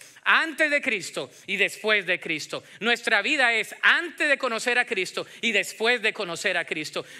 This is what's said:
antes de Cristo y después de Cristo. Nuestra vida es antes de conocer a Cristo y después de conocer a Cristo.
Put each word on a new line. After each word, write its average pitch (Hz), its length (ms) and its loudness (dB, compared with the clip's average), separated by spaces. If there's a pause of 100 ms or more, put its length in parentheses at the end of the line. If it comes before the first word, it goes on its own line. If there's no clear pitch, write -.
(240)
antes 294 480 2
de 285 100 2
Cristo 175 480 -4 (160)
y 196 120 -4
después 202 500 0
de 175 120 0
Cristo. 151 440 -6 (160)
Nuestra 226 420 2
vida 247 320 2
es 214 300 -2
antes 302 440 4
de 277 120 2
conocer 240 400 0
a 240 60 2
Cristo 190 420 -4 (120)
y 226 120 0
después 220 500 0
de 208 120 0
conocer 180 440 -2
a 165 80 -2
Cristo. 156 400 -6 (140)